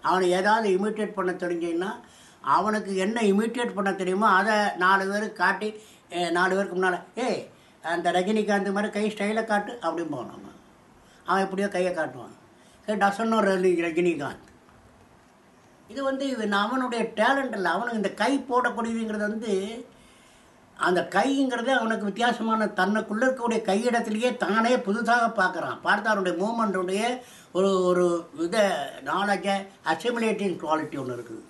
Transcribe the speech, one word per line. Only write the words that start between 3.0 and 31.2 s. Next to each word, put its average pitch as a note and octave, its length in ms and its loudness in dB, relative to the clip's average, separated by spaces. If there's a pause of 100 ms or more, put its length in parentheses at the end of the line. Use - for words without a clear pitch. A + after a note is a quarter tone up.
imitate A3+ 520 2
பண்ண G3 200 0
தெரியுமோ F#3+ 340 0
அதை G3+ 260 4 (240)
நாலு F#3+ 300 4
பேருக்கு G#3 260 -4
காட்டி, F#3+ 400 -2 (380)
"ஏ," F3 180 -2
நாலு F3+ 260 2
பேருக்கு F#3 260 -2
முன்னால, F3+ 220 4 (120)
"ஏய், A#3 340 -2 (340)
அந்த E3+ 280 0
ரஜினிகாந்த் G3 640 2
மாதிரி G#3 160 0
கை G#3 280 -2
ஸ்டைலை G#3+ 260 0
காட்டு" G#3+ 380 -2
அப்படின்னு E3 320 -4
போனோம். - 340 -12 (800)
அவன் G3 180 2
எப்படியோ F#3+ 240 -2
கையை F#3 260 0
காட்டுவான். C3 420 -6 (500)
"He - 40 -12
doesn't G3+ 380 2
know A3+ 120 4
ரஜினி-, F#3 460 4
ரஜினிகாந்த்." E3 600 -2 (1400)
இது C4 160 -8
வந்து C4+ 240 -2
இவன் A3 240 -2
அவனுடைய A#3 640 0
talent B3+ 360 2
இல்லை. F#3+ 200 -2
அவனுக்கு A#3 240 -2
இந்த G3 140 0
கை B3 300 0
போடக்கூடியதுங்கிறது A3+ 760 -2
வந்து, G#3+ 680 -4 (920)
அந்த F3 320 0
கைங்கிறதே B3 600 2
அவனுக்கு A3 360 0
வித்தியாசமான, A3 600 0
தன்னுக்குள்ள G#3 540 0
இருக்கக்கூடிய A#3 420 0
கையிடத்திலேயே A3+ 760 0
தானே A3+ 380 2
புதுசாக A#3 540 2
பார்க்குறான். E3+ 520 -2
பார்த்து G#3 280 0
அவனுடைய F#3 360 0
மூமெண்ட்டுடைய A3 760 -2 (320)
ஒரு, F#3+ 320 2
ஒரு F3+ 540 2
இதை F3 240 0 (440)
நாலேஜை G3 600 -2 (180)
assimilating G3+ 720 0
quality D#3 420 -2
ஒன்று B2 160 -6
இருக்குது. A2 340 -12